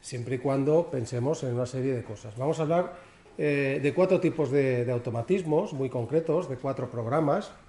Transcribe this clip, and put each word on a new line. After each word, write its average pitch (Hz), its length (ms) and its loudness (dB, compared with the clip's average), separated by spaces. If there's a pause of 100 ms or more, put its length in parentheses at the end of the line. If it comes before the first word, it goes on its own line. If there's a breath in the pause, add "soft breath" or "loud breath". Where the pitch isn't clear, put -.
siempre 120 340 -6
y 131 40 -2
cuando 143 520 2
pensemos 127 540 -2
en 123 100 -2
una 123 120 0
serie 131 280 -2
de 117 80 -4
cosas. 107 340 -12
Vamos 139 220 -2
a 160 40 0
hablar, 170 320 2 (440 loud breath)
eh, 143 420 2
de 135 140 0
cuatro 180 240 4
tipos - 320 0
de, 131 340 4
de 120 60 -2
automatismos 151 840 0
muy 135 160 -2
concretos, 151 600 0
de 131 80 -6
cuatro 131 340 -4
programas. 143 640 0 (160)